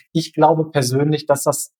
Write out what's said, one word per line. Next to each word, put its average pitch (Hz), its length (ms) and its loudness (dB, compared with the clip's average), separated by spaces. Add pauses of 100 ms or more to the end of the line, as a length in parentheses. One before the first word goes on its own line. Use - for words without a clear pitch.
(120)
Ich 160 220 -4
glaube 156 360 2
persönlich, 147 560 -2
dass 139 180 0
das - 360 -4